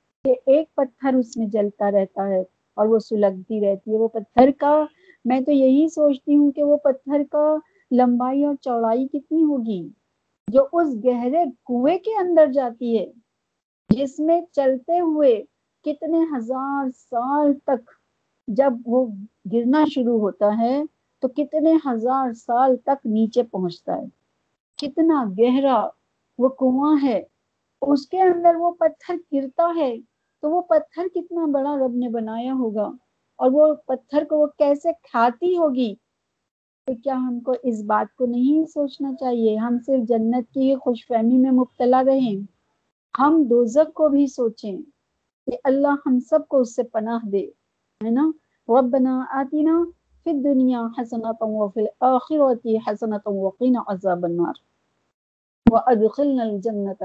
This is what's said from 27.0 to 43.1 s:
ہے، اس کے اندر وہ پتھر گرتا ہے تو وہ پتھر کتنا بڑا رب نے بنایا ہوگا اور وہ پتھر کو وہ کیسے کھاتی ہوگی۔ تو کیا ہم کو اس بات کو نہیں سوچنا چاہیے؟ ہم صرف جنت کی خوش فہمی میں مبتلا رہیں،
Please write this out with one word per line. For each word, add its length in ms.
ہے، 180
اس 260
کے 140
اندر 340
وہ 240
پتھر 360
گرتا 440
ہے 180
تو 60
وہ 200
پتھر 440
کتنا 400
بڑا 240
رب 180
نے 140
بنایا 440
ہوگا 360
اور 120
وہ 220
پتھر 420
کو 80
وہ 80
کیسے 340
کھاتی 540
ہوگی۔ 360
تو 80
کیا 220
ہم 220
کو 140
اس 240
بات 280
کو 100
نہیں 440
سوچنا 500
چاہیے؟ 380
ہم 280
صرف 240
جنت 440
کی 220
خوش 320
فہمی 300
میں 160
مبتلا 520
رہیں، 340